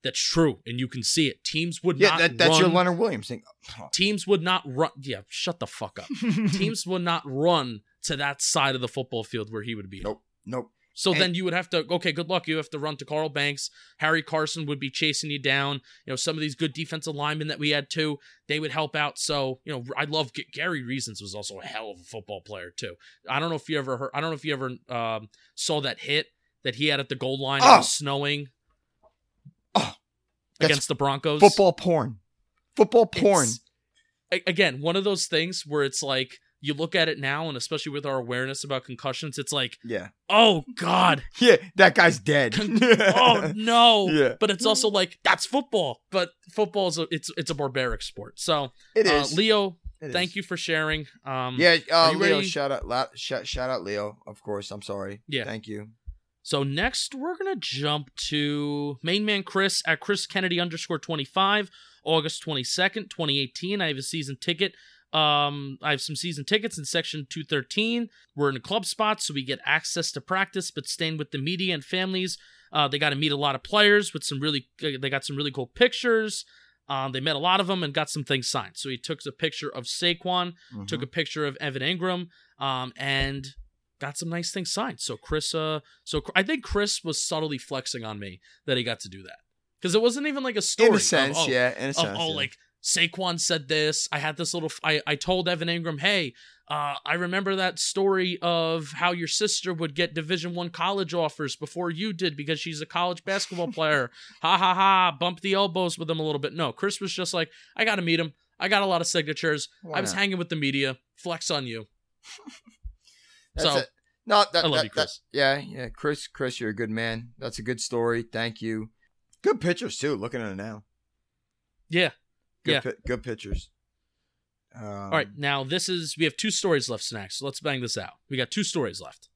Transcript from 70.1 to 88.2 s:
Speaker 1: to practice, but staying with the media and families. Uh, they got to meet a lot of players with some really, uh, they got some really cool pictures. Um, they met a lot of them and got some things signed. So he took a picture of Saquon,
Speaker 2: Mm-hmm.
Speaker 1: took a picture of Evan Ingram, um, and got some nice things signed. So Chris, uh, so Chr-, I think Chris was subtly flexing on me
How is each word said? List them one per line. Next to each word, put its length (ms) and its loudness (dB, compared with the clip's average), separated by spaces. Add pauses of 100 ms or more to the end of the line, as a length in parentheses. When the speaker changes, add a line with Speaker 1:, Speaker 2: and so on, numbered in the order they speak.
Speaker 1:
to 80 -8
practice, 500 -4
but 160 -10
staying 300 -4
with 140 -8
the 80 -6
media 340 -4
and 100 -6
families. 540 -2 (340)
Uh, 160 2
they 100 -2
got 120 2
to 60 0
meet 180 0
a 40 -2
lot 160 2
of 80 -4
players 520 4
with 100 -6
some 160 -4
really, 300 -2 (140)
uh, 160 -2
they 100 -4
got 160 -4
some 100 -6
really 160 -2
cool 160 -6
pictures. 760 2 (420)
Um, 240 -4
they 80 -4
met 160 -2
a 40 -4
lot 200 2
of 80 0
them 160 0
and 100 -4
got 160 0
some 140 -6
things 260 -2
signed. 280 -6
So 120 -10
he 80 -6
took 300 -10
a 40 -8
picture 380 -6
of 140 -10
Saquon, 720 -2 (200)
Speaker 2:
Mm-hmm. 120 -12
Speaker 1:
took 180 -4
a 40 -8
picture 380 -4
of 140 -6
Evan 240 -6
Ingram, 460 -4 (300)
um, 360 -4
and 500 -2 (540)
got 180 -8
some 120 -6
nice 220 -4
things 200 -6
signed. 300 -6
So 160 -6
Chris, 360 -4
uh, 280 -2 (240)
so 160 -4
Chr-, 140 -12
I 80 6
think 200 -2
Chris 400 -2
was 180 -4
subtly 360 -2
flexing 480 -8
on 140 -8
me 200 -12 (260)